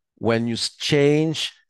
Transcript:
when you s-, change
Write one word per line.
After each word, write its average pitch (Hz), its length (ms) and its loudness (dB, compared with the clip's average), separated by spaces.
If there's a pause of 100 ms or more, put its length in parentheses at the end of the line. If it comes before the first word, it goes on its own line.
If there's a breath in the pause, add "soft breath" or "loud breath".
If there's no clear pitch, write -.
(160)
when 113 320 -2
you 117 60 -2
s-, - 220 -8
change 147 760 0 (160)